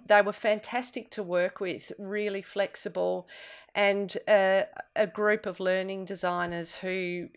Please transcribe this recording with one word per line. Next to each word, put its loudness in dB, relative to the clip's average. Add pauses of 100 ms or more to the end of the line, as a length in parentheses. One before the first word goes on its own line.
they 8
were 2
fantastic -4
to -6
work 0
with, -6
really -4
flexible, -4 (440)
and 2 (100)
a, 6 (320)
a 4
group 0
of -6
learning 0
designers -4
who, -4